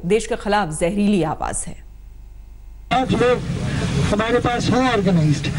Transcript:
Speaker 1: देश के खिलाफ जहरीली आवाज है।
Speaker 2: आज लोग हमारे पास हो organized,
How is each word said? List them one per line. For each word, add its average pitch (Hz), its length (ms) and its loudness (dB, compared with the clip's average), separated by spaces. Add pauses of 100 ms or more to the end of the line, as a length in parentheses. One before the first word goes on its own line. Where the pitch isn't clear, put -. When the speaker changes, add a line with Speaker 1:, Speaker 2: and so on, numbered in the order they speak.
Speaker 1:
देश 214 220 2
के 226 80 -2
खिलाफ 202 440 -2
जहरीली 202 440 2
आवाज - 440 -4
है। - 140 -12 (1120)
Speaker 2:
आज 262 200 2
लोग 240 260 4 (720)
हमारे 226 280 2
पास 247 300 0
हो 226 100 4
organized, 180 680 2 (120)